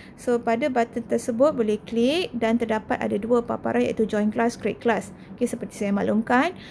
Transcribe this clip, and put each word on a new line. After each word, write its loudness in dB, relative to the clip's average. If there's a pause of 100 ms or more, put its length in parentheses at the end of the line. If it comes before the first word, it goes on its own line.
(160)
So, 0
pada 0
button 0
tersebut 2
boleh 0
klik 0
dan 2
terdapat 0
ada 0
dua 2
paparan 0
iaitu 0
join 0
class, 0
create -4
class. 0 (240)
Okey, 0
seperti -6
saya -2
maklumkan, 2 (140)